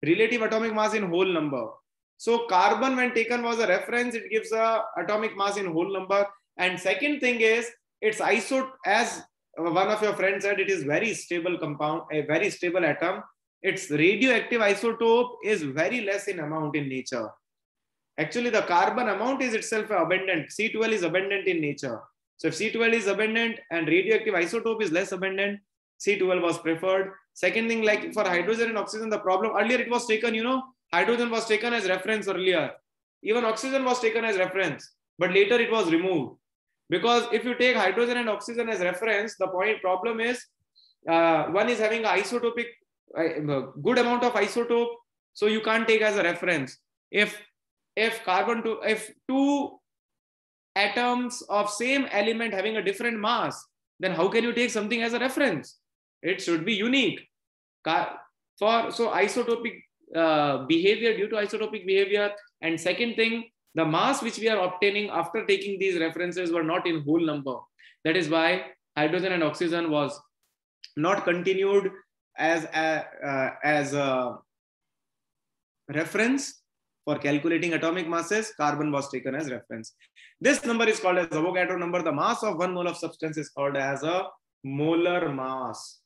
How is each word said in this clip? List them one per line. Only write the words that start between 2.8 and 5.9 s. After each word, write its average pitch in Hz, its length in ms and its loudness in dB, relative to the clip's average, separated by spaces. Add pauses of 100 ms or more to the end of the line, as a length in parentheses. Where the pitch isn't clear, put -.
when 247 200 0
taken 233 280 0
was 233 160 -2
a 226 80 2
reference, 233 480 0
it 196 160 -8
gives 220 220 -2
a 226 300 2 (160)
atomic 208 360 -2
mass 202 220 -2
in 190 160 -4
whole 180 180 0